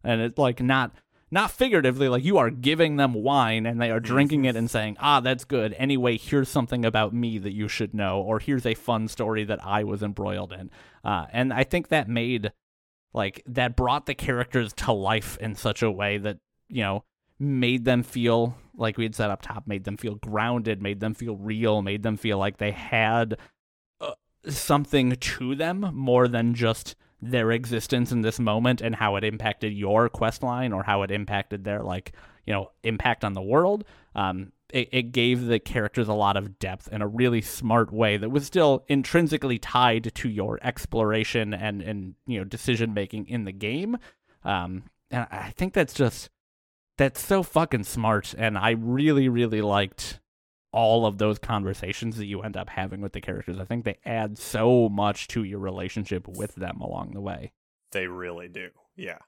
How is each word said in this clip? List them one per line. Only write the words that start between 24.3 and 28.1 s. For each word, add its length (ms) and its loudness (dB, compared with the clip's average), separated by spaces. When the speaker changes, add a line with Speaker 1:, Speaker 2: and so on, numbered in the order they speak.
Speaker 1:
something 680 2
to 400 -4
them 380 -2
more 340 4
than 260 2
just 420 0
their 300 2
existence 600 0